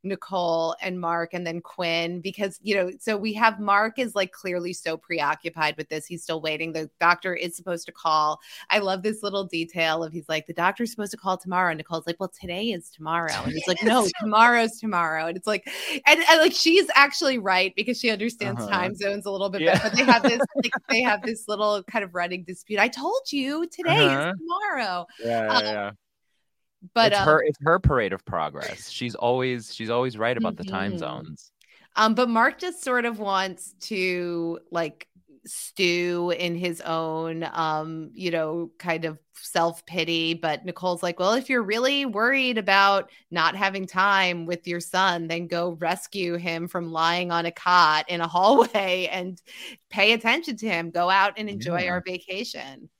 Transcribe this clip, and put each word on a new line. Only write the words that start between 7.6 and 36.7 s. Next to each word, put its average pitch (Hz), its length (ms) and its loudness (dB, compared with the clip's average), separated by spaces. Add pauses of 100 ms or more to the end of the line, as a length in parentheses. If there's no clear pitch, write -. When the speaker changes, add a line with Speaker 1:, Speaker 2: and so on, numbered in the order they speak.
Speaker 1:
to 170 60 -16
call. 156 480 0 (300)
I 214 100 4
love 190 240 0
this 214 200 -4
little 196 220 -2
detail 165 580 -2
of, 156 100 -8
he's 165 160 -10
like, 156 180 -2
"The 170 60 -10
doctor's 202 380 0
supposed 208 200 -8
to 220 60 -12
call 185 200 -2
tomorrow." 180 340 0
And 156 60 -4
Nicole's 156 300 -8
like, 170 120 -6
"Well, 185 200 -6
today 180 320 -6
is 175 180 -8
tomorrow." 160 420 -4 (120)
And 147 100 -4
he's 160 140 -6
like, 180 160 0
"No, 220 300 4
Speaker 2:
<laughs> - 60 -12
Speaker 1:
tomorrow's 226 600 4
tomorrow." 165 480 -2
And 170 100 -6
it's 185 100 -6
like, 208 200 -2 (380)
and, 311 140 6 (100)
and, 320 120 10
like, 320 120 6
she's 339 420 4
actually 277 420 4
right 185 380 2
because 240 240 -2
she 240 100 0
understands 220 520 -4
Speaker 2:
Uh-huh. 208 100 -4
Speaker 1:
time 185 240 0
zones 202 300 -4
a 202 60 -4
little 196 180 -2
bit 190 120 -4
Speaker 2:
Yeah. 170 120 6
Speaker 1:
better. 190 160 2
But 226 80 -2
they 240 80 4
have 240 180 6
this, 247 260 4
Speaker 2:
<laughs> - 60 -10
Speaker 1:
like, 240 160 -2 (180)
they 240 120 2
have 208 200 2
this 226 260 -6
little 208 360 0
kind 220 200 -4
of 175 100 -12
running 180 300 -4
dispute. 185 360 -8
"I 220 100 4
told 330 320 -4 (100)
you 285 360 -4
today 339 220 -4 (180)
Speaker 2:
Uh-huh. 143 260 0
Speaker 1:
is 196 60 -8
tomorrow." 311 680 -4 (120)
Speaker 2:
Yeah, 117 80 -6 (180)
yeah, - 20 -2 (100)
Speaker 1:
Um, 110 80 2
Speaker 2:
yeah. 104 260 -4 (1000)
Speaker 1:
but, 226 200 4
Speaker 2:
It's 202 80 2
Speaker 1:
um, 196 60 2
Speaker 2:
her, 156 160 6
it's 151 180 0
her 165 180 4
parade 123 340 2
of 95 120 -10
progress. 76 640 -6
She's 120 260 -6
always, 123 580 0
she's 110 160 -8
always 120 280 0
right 117 200 0
about 202 200 -4
the 180 80 -10
time 139 260 -4
Speaker 1:
Mm-hmm. 175 80 -6
Speaker 2:
zones. 156 520 -10 (440)
Speaker 1:
Um, 220 200 4
but 247 140 2
Mark 233 300 2
just 359 240 -8
sort 247 220 0
of 233 140 -4
wants 190 600 -4
to, 175 800 -4 (120)
like, 165 360 -4 (380)
stew 175 920 0
in 175 180 -2
his 175 260 -4